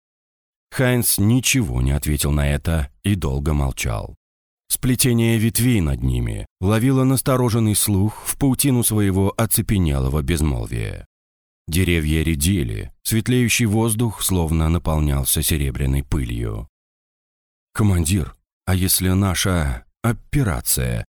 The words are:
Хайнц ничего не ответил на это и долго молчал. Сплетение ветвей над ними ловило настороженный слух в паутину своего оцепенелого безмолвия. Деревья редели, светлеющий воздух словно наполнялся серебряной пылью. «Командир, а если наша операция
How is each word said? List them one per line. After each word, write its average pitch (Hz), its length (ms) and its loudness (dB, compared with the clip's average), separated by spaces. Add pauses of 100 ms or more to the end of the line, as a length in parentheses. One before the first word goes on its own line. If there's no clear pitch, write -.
(720)
Хайнц 123 480 0
ничего 104 640 2
не 65 120 2
ответил 73 400 -2
на 71 160 0
это 73 420 -2 (120)
и 101 120 0
долго 73 400 -2
молчал. 64 640 -4 (520)
Сплетение 117 720 2
ветвей 113 420 2
над 69 220 0
ними 60 420 -2 (160)
ловило 117 440 2
настороженный 123 720 2
слух 104 500 0
в - 100 -6
паутину 131 460 2
своего 98 540 2
оцепенелого 76 880 0
безмолвия. 60 840 -4 (600)
Деревья 80 540 2
редели, 73 680 -2 (100)
светлеющий 120 640 0
воздух 113 560 0
словно 82 460 0
наполнялся 76 760 0
серебряной 69 640 0
пылью. 58 640 -4 (1040)
«Командир, 90 640 0 (300)
а 92 100 0
если 90 340 0
наша 90 720 0 (180)
операция 67 1080 -2